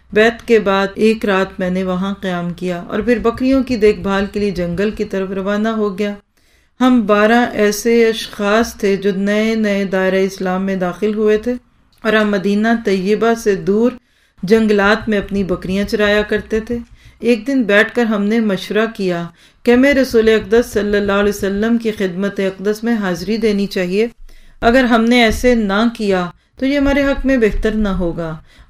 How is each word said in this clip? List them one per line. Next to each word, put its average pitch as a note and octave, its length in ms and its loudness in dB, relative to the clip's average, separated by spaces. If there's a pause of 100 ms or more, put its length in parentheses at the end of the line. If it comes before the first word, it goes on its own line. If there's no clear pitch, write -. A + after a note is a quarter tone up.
(120)
بیعت A3+ 360 2
کے A#3 120 6
بعد G3 340 2
ایک A3 300 2
رات F#3+ 360 -2
میں F#3 100 -2
نے F#3 140 -2
وہاں F#3 300 -2
قیام F3 360 -6
کیا F3 380 -6
اور G#3 120 -4
پھر A3 180 2
بکریوں B3+ 440 0
کی B3+ 140 -2
دیکھ G#3 240 2
بھال G3 320 -2
کے G#3 80 -6
لیے G#3 100 0
جنگل F3 400 -4
کی G#3 140 -6
طرف G3 260 -6
روانہ G3+ 380 -2
ہو G#3 300 -2
گیا۔ G3+ 160 -4 (680)
ہم B3+ 260 4
بارہ G#3+ 460 4
ایسے A3+ 560 2
اشخاص A3 680 -2
تھے G3 200 0
جو G3 200 -2
نئے G#3 380 0
نئے G3+ 300 0
دائرہ F#3+ 380 0
اسلام F#3+ 420 -2
میں G3 120 -2
داخل F#3 380 -2
ہوئے G#3+ 220 2
تھے A#3 180 -4 (480)
اور A3 100 0
ہم G#3+ 180 2
مدینہ G3+ 380 0 (160)
طیبہ G3+ 500 0
سے A3 200 0
دور G3+ 380 0 (500)
جنگلات G#3+ 680 2
میں G#3 100 0
اپنی G3 260 -4
بکریاں F3+ 400 -4
چرایا G#3 380 0
کرتے G#3+ 380 -4
تھے۔ A#3+ 180 -6 (400)
ایک A3 280 0
دن C4+ 160 0
بیٹھ G3+ 320 2
کر A#3+ 100 0
ہم G#3 200 0
نے A3 160 0
مشورہ G#3 440 -2 (120)
کیا F3 300 -4 (360)
کہ - 80 2
ہمیں C4 240 4
رسول A#3+ 340 2
اقدس A3 440 2
صلی G#3 240 0
اللہ G3+ 160 0
علیہ G3+ 240 0
وسلم G#3 420 -2
کی A3+ 120 -2
خدمت G3 500 -4
اقدس F#3+ 440 -4
میں A#3 100 0
حاضری F#3 420 -4
دینی G#3 300 0
چاہیے۔ F#3+ 400 -2 (540)
اگر B3 240 4
ہم A3+ 200 2
نے A#3+ 180 4
ایسے A#3 320 2
نہ G#3 280 0 (140)
کیا F#3+ 300 0 (300)
تو C4 100 -4
یہ C#4+ 120 0
ہمارے C#4 260 2
حق C#4 220 -2
میں C4+ 100 2
بہتر A3 380 0
نہ G#3+ 140 0
ہوگا۔ E3 480 -4 (340)